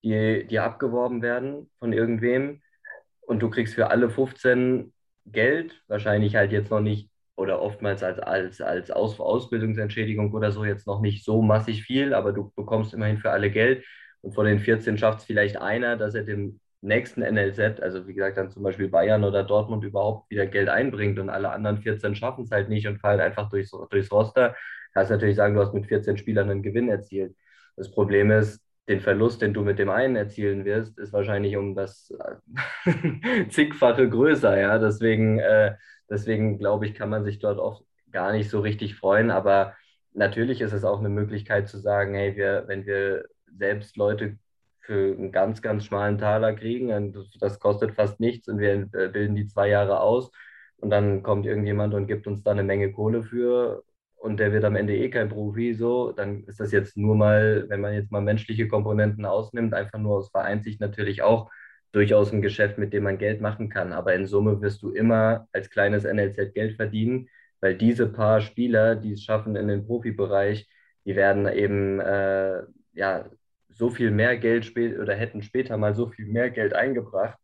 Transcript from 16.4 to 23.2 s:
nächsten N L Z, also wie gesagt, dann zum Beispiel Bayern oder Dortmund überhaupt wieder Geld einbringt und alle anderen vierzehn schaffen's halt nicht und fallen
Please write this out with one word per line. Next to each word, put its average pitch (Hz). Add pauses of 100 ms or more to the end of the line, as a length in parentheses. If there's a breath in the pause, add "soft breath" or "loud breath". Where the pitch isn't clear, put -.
nächsten 113
N 107
L 98
Z, 107
also 92
wie 95
gesagt, 98
dann 95
zum 101
Beispiel 95
Bayern 104
oder 98
Dortmund 107
überhaupt 104
wieder 104
Geld 98
einbringt 101
und 98
alle 98
anderen 104
vierzehn 107
schaffen's 117
halt 101
nicht 107
und 104
fallen 104